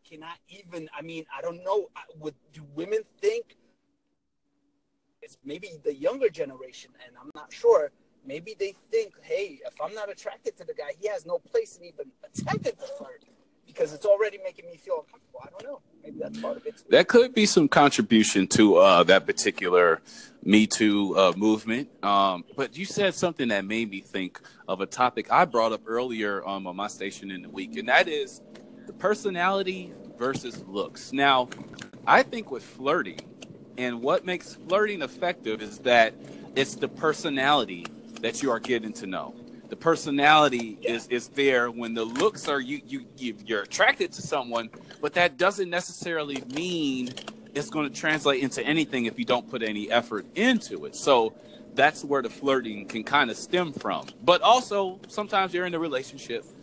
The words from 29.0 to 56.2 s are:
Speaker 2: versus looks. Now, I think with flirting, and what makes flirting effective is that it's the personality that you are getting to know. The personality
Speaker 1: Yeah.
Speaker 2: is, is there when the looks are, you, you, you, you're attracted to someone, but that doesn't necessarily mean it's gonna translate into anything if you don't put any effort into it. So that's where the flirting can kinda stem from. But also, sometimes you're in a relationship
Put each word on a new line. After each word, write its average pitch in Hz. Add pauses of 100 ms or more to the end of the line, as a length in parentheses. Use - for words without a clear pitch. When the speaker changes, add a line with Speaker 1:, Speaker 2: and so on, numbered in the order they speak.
Speaker 2:
versus 123
looks. -
Now, 135 (580)
I 214
think 226
with 120
flirting, 131 (580)
and 120
what 160
makes 180
flirting 202
effective 120
is 104
that 117 (420)
it's 135
the 139
personality 135 (340)
that 113
you 135
are 113
getting 117
to 110
know. 82 (340)
The -
personality 143
Speaker 1:
Yeah. 120
Speaker 2:
is, 113
is 120
there 131
when 117
the 113
looks 139
are, 143
you, 131
you, 123 (100)
you, 120 (120)
you're 107
attracted -
to -
someone, 117 (320)
but -
that 175
doesn't 185
necessarily 160 (100)
mean 143 (400)
it's 143
gonna 151
translate 143
into 127
anything 143
if 110
you 120
don't 123
put 120
any 104
effort 117
into 196
it. 69
So 120 (420)
that's 147
where 139
the 117
flirting 113
can 113
kinda 123
stem 175
from. 82 (160)
But 165
also, 202
sometimes 190
you're 180
in 175
a 165
relationship 135 (180)